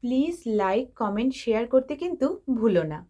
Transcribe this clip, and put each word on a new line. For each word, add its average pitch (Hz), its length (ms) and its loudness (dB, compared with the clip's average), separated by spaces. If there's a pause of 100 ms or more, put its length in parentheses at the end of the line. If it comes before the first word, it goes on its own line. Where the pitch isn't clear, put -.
প্লিজ 269 340 0 (260)
লাইক, 196 240 0 (160)
কমেন্ট, 220 300 0 (120)
শেয়ার 226 200 0 (100)
করতে 262 280 4
কিন্তু 349 260 -2 (300)
ভুলো 208 340 4
না। 151 80 -8 (100)